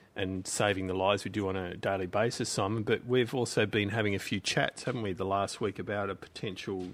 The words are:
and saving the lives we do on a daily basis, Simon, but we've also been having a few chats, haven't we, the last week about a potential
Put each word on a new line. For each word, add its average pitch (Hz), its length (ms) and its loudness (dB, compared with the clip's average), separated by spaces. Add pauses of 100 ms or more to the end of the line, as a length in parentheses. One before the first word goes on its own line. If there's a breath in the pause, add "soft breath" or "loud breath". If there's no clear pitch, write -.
(160 soft breath)
and 95 320 -2
saving 95 400 2
the 92 80 -2
lives 98 280 4
we 101 60 -6
do 101 200 0
on 95 60 -2
a 95 200 -4
daily 95 320 0
basis, 117 420 0
Simon, 107 340 0
but 113 220 0
we've 123 300 2
also 120 320 2
been 104 220 2
having 104 260 2
a 95 40 -2
few - 200 -2
chats, - 460 0
haven't 117 180 -2
we, 98 100 -2
the 92 120 -2
last 98 360 0
week 101 160 -2
about 101 320 -2
a 95 60 -4
potential 95 800 -6